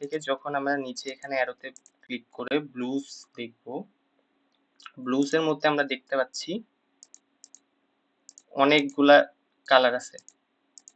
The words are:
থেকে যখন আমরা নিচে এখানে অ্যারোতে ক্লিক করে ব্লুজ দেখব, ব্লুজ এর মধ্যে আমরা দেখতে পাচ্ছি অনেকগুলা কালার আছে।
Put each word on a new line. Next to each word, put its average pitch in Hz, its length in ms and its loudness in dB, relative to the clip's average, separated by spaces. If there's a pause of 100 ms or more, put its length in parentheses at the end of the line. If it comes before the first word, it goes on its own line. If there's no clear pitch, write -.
থেকে 147 140 -8 (140)
যখন 139 300 -6
আমরা 139 140 -2 (140)
নিচে 127 180 -14 (100)
এখানে 139 220 -10
অ্যারোতে 123 300 -6 (360)
ক্লিক 120 200 -12 (140)
করে 123 180 -6 (180)
ব্লুজ 127 320 -6 (320)
দেখব, 117 280 -16 (1400)
ব্লুজ 135 320 -2
এর 160 100 0
মধ্যে 151 240 -2
আমরা 143 120 -2 (100)
দেখতে - 260 -10
পাচ্ছি - 320 -6 (2000)
অনেকগুলা 143 540 6 (500)
কালার 127 340 6
আছে। - 160 -20 (760)